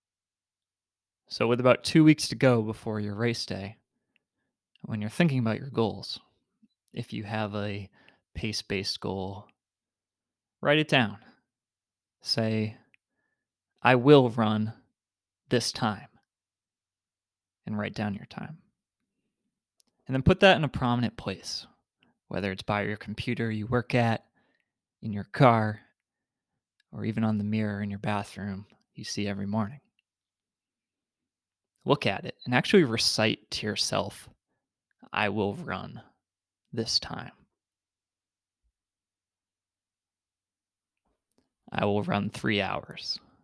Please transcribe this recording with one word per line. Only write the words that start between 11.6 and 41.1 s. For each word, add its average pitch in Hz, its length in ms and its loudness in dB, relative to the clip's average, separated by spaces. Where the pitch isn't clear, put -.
Say, 110 560 -2
"I 127 140 6
will 127 340 8
run 107 440 0
this 117 220 0
time," 107 360 -4
and 107 100 -6
write 104 200 -6
down 104 180 -4
your - 140 -12
time. - 340 -14
And 131 80 -6
then 131 80 0
put 185 200 6
that 190 160 8
in 160 60 0
a 139 60 0
prominent 123 480 0
place, - 480 -10
whether 98 240 -4
it's 95 100 -8
by 104 220 -2
your 107 140 -6
computer 113 520 -6
you 107 160 -6
work 123 300 -2
at, 117 340 0
in 110 100 -8
your 101 120 -6
car, 110 580 4
or 107 120 -10
even 110 200 -2
on 110 160 2
the 101 40 -2
mirror 104 380 -2
in 104 80 -4
your 101 80 -8
bathroom 101 680 -6
you - 100 -16
see 101 240 -6
every 98 200 -6
morning. 110 340 -4
Look 135 200 2
at 98 180 -4
it - 100 -10
and 123 100 0
actually 180 280 6
recite - 680 0
to - 160 -6
yourself, 98 600 -4
"I 104 160 0
will 101 240 -2
run 98 480 -10
this 113 260 -2
time." - 320 -12